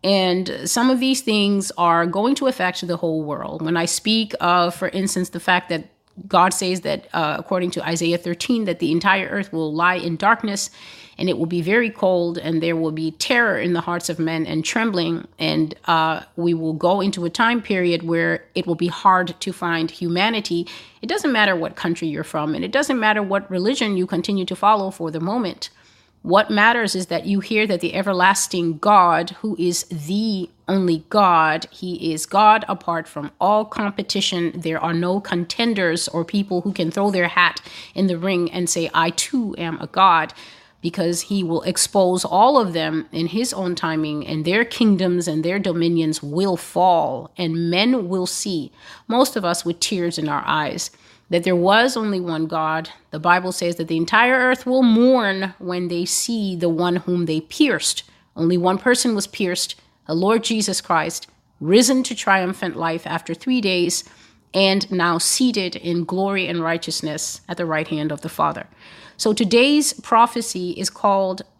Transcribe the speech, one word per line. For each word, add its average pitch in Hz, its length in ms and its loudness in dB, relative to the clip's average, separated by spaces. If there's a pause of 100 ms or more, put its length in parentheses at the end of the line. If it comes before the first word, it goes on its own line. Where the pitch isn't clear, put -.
And 185 600 0
some 240 240 2
of 262 100 4
these 262 220 0
things 202 560 2
are 170 300 4
going 208 300 0
to 277 100 -2
affect 180 400 -2
the 170 100 -2
whole 160 260 -2
world. 147 380 -8
When 160 160 -2
I 170 80 0
speak 214 560 -2
of, 175 340 2
for - 140 -4
instance, 185 400 -2
the 175 120 -10
fact 180 280 0
that 165 220 -6 (360)
God 185 280 4
says 185 260 -2
that, 147 320 -6
uh, 151 260 -2
according 180 340 -2
to - 140 -6
Isaiah 170 300 0
thirteen, 175 480 -2
that 175 140 -2
the 160 140 0
entire 190 360 2
earth 196 240 -6
will 160 220 -4
lie 175 220 2
in 170 200 -4
darkness 202 540 0 (460)
and 185 120 -2
it 165 80 0
will 165 100 -2
be 175 160 -2
very 220 280 2
cold 175 480 0
and 160 240 -2
there 165 140 0
will 160 160 -2
be 160 200 -4
terror 226 460 2
in 175 140 0
the 170 80 0
hearts 175 280 -4
of 165 120 -4
men 160 260 -2
and 156 180 -2
trembling. 180 640 -2 (120)
And, 156 360 0 (120)
uh, 160 360 2 (140)
we 170 180 0
will 160 200 -2
go 180 260 2
into 190 240 -2
a 170 60 -2
time 233 300 0
period 175 440 0
where 165 400 0 (100)
it 180 140 -4
will 170 80 0
be 175 100 -2
hard 180 540 2
to 190 120 -6
find 165 380 -4
humanity. 180 760 -2 (360)
It 220 60 -10
doesn't 330 240 0
matter 208 240 4
what 160 180 -4
country 170 320 -4
you're 151 180 -4
from, 151 300 -4
and 170 100 -4
it 196 80 -6
doesn't 269 280 0
matter 214 220 2
what 196 280 -2
religion 208 460 0
you 180 100 0
continue 190 380 -2
to 180 120 -6
follow 202 360 2
for 160 180 -6
the 156 100 -6
moment. 196 500 -4 (520)
What 208 280 4
matters 220 440 4
is 185 120 -4
that - 200 -4
you 196 140 0
hear 214 260 0
that 185 140 -2
the 175 140 -4
everlasting 185 840 0
God, 175 520 4 (100)
who 214 180 -4
is 175 260 0
the 185 680 -4 (160)
only 175 420 2
God, 165 600 4
he 175 420 -6
is 156 140 -6
God 214 420 6
apart 170 400 -4
from 147 220 -10 (100)
all 214 240 4
competition. 196 880 -4
There 160 280 -4
are 165 100 -2
no 180 280 0
contenders 180 880 -2
or 165 160 -4
people 196 380 -2
who 202 100 -4
can 170 180 -2
throw 202 200 0
their 180 180 0
hat 175 320 2 (340)
in 190 140 0
the 175 100 -2
ring 175 320 -2
and 175 180 -4
say, 165 240 -2
"I 165 180 2
too 220 460 -4
am 165 240 -6
a 160 60 -8
God," 170 480 4 (480)
because 170 400 -2
he 196 200 -2
will 165 200 -2
expose 180 600 0
all 233 340 6
of 196 140 2
them 160 400 -2
in 160 160 -2
his 226 260 -2
own 180 200 -2
timing, 156 520 -4
and 156 180 -4
their 196 200 2
kingdoms 185 600 2
and 156 160 -2
their 180 160 0
dominions 165 640 0
will 170 340 -2
fall, 165 800 0
and 170 340 -2
men 208 380 2
will 180 180 -2
see, 175 440 -6 (360)
most 247 300 2
of 202 80 -4
us 170 200 -2
with 170 160 -4
tears 175 380 -2
in 151 100 -2
our 143 180 -2
eyes, 156 440 -2 (400)
that 175 140 0
there 185 120 4
was 220 400 4
only 208 240 -2
one 160 260 -4
God. 160 440 -4 (200)
The 156 80 -8
Bible 180 340 2
says 175 240 -2
that 165 120 -6
the 165 80 -2
entire 226 380 4
earth 254 320 2
will 254 160 2
mourn 220 760 4
when 180 300 -4
they 175 160 -2
see 208 500 -4
the 170 160 0
one 175 260 0
whom 175 300 0
they 160 140 0
pierced. - 640 0 (320)
Only 170 200 2
one 180 220 2
person 247 360 2
was 196 120 -2
pierced, - 480 -4 (320)
the 156 80 -4
Lord 208 280 2
Jesus 214 380 -2
Christ, 165 460 -2 (340)
risen 240 440 4
to 247 100 -6
triumphant 190 600 -2
life 165 300 -4
after 165 280 -6
three 254 260 -2
days, 180 440 0 (500)
and 196 360 2
now 175 280 0
seated 214 580 0
in 170 280 -2
glory 190 420 -2
and 170 160 -4
righteousness 165 840 -4
at 175 120 -8
the 175 80 -2
right 156 220 -2
hand 151 220 0
of 147 120 -4
the 165 80 -8
Father. - 360 -2 (520)
So 214 160 2
today's 247 600 4
prophecy 226 840 0
is 196 100 -4
called 196 540 0 (180)